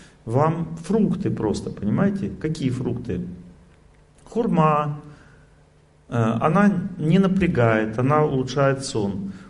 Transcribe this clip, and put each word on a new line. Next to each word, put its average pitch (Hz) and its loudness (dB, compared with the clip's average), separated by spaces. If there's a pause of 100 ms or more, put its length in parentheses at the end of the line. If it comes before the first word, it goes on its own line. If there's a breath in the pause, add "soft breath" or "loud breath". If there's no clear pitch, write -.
(260 loud breath)
вам 160 0
фрукты - 0
просто, - -2
понимаете? 190 0
Какие 156 -2
фрукты? 120 -4 (1040)
Хурма, 151 0 (1120 loud breath)
э, - -6
она 139 2
не 160 4
напрягает, 117 2
она 147 4
улучшает 135 0
сон. 98 -4 (180 loud breath)